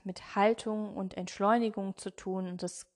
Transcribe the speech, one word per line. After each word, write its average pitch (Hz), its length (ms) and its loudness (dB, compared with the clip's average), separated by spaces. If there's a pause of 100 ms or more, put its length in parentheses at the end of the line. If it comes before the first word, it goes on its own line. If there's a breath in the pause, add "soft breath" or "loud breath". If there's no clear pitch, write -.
mit - 300 -8
Haltung 214 600 2
und 190 220 -6
Entschleunigung 202 800 2
zu - 120 -8
tun 185 380 -4
und 180 160 -8
es - 320 -6